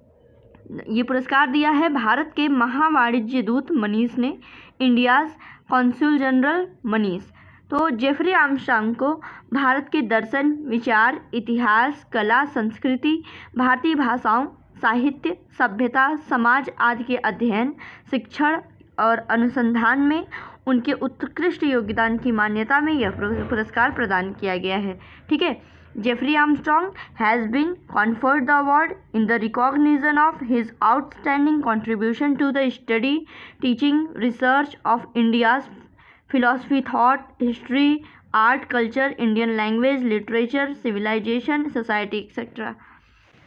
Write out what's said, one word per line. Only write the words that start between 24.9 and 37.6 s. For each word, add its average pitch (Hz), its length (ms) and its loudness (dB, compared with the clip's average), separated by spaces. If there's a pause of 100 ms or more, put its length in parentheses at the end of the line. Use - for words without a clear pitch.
ठीक 302 140 0
है। 294 140 0 (400)
जेफरी 240 380 -2
आर्मस्ट्रॉन्ग 302 600 2 (240)
has 226 240 2 (120)
been 320 200 0 (140)
conferred 240 580 0
the 294 80 2
award 285 400 2 (200)
in 220 120 0
the 233 160 2
recognition 285 800 2
of 320 200 2 (120)
his 233 180 0 (140)
outstanding 285 800 2
contribution 226 720 0
to 285 160 0
the 277 180 0
study, 233 420 -2 (500)
teaching, 285 380 2 (220)
research 254 500 0 (140)
of 233 180 0 (120)
India's 233 520 2 (640)
philosophy, 254 520 2
thought, 254 460 0 (120)
history, 277 640 0 (340)